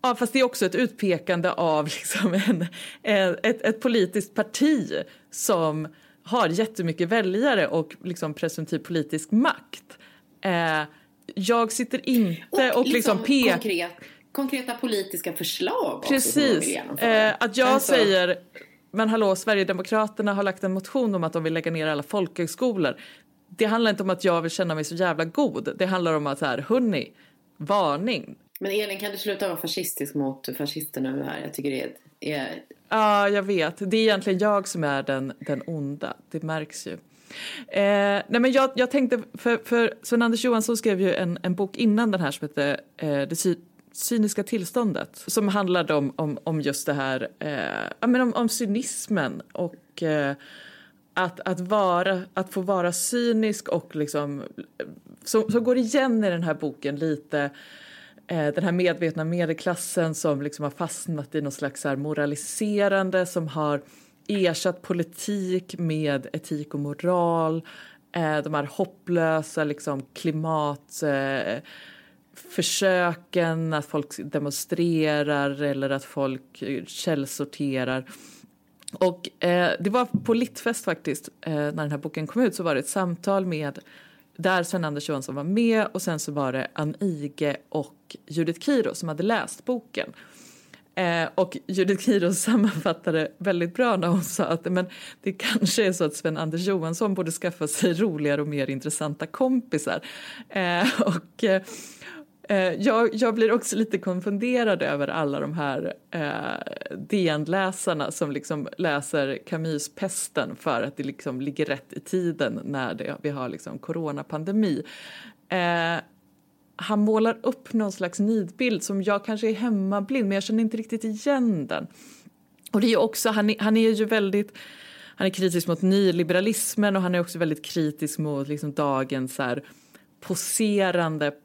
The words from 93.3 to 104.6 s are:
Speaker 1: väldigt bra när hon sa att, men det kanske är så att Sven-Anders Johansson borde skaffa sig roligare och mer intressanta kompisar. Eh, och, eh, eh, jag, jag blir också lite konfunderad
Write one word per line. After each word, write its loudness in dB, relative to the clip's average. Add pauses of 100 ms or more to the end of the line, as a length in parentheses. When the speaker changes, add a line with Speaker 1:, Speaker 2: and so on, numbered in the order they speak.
Speaker 1:
väldigt 0
bra 2
när 0
hon 4
sa -2
att, -2
men 0 (360)
det -2
kanske 0
är 2
så 0
att 0
Sven-Anders -2
Johansson 0
borde -2
skaffa -4
sig 2
roligare 0
och -2
mer -2
intressanta -4
kompisar. 0 (480)
Eh, 0
och, -2
eh, 4 (840)
eh, 2
jag, 4
jag 2
blir 4
också 0
lite 0
konfunderad 0